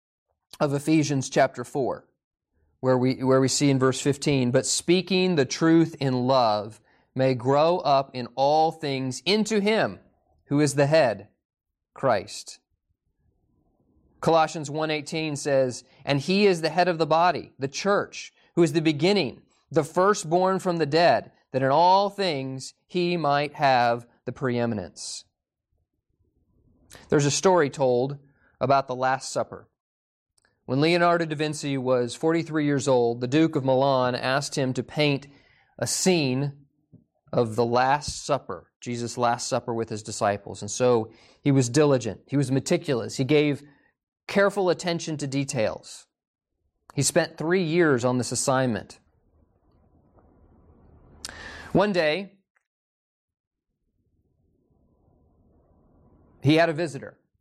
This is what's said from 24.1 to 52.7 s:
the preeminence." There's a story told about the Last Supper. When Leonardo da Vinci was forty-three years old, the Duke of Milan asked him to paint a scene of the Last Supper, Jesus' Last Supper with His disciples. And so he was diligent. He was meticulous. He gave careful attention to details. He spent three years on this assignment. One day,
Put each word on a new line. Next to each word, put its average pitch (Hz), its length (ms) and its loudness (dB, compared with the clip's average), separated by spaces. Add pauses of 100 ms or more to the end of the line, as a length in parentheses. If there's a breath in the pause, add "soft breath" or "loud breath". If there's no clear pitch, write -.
the 127 60 -8
preeminence." 120 920 -6 (1800 loud breath)
There's 143 160 2
a 139 60 2
story 175 380 2
told 135 500 -2 (400 soft breath)
about 135 280 2
the 127 80 -8
Last 131 360 -4
Supper. 110 360 -8 (1000)
When 131 160 -2
Leonardo 170 440 2
da 156 100 -6
Vinci 147 420 -4
was 123 360 0
forty-three 160 520 -2
years 143 220 0
old, 120 320 2
the 123 80 -4
Duke 160 280 2
of 131 100 -2
Milan 131 480 2
asked 131 420 -4
him 131 180 -2
to 123 100 -4
paint 143 440 -2 (520 soft breath)
a 120 80 -4
scene 143 680 0 (800)
of 113 220 0
the 120 100 2
Last 131 600 0
Supper, 101 540 -6
Jesus' 120 380 -8
Last 120 300 -2
Supper 123 260 -4
with 113 160 -4
His 107 140 -10
disciples. 101 580 -4
And 101 80 -12
so 120 420 0 (300 soft breath)
he 139 100 2
was 135 180 4
diligent. 123 580 2
He 135 100 -4
was 131 140 -2
meticulous. 135 680 -2
He 135 60 -2
gave 147 400 2 (640 soft breath)
careful 196 420 0
attention 165 480 -4
to 143 100 -8
details. 135 800 -6 (880)
He 143 100 -2
spent - 340 -2
three 175 260 0
years 151 420 2
on 127 120 2
this 120 140 -4
assignment. 127 680 -2 (2750 loud breath)
One 208 200 2
day, 175 420 -2 (4000)